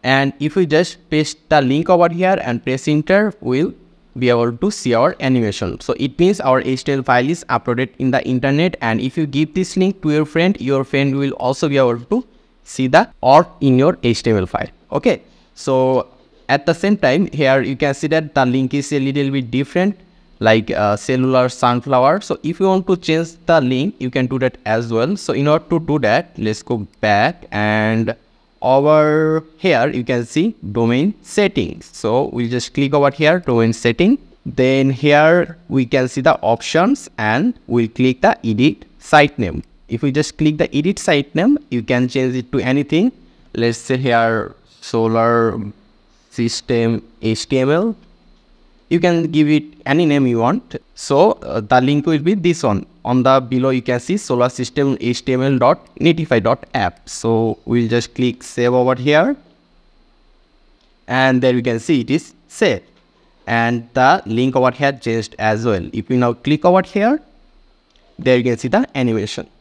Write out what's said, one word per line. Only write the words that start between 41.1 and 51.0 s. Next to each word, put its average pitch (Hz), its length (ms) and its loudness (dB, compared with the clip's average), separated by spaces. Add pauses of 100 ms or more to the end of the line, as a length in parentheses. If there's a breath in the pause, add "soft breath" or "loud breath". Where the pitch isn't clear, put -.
name, 247 240 2 (100)
you 120 140 -4
can 123 240 0
change 127 280 -2
it 123 180 -8
to 131 60 0
anything. 143 520 0 (420 soft breath)
Let's 117 260 -2
say 131 180 -4
here 117 580 0 (260)
solar 113 760 0 (720)
system 117 760 -2 (180)
H - 280 -4
T 135 100 0
M 131 100 0
L. 196 260 0 (920)
You 170 120 0
can 170 220 2
give 151 260 2
it 151 140 2 (220)
any 151 200 2
name 143 220 2
you 120 120 0
want. 143 380 -2 (180)
So, 165 360 2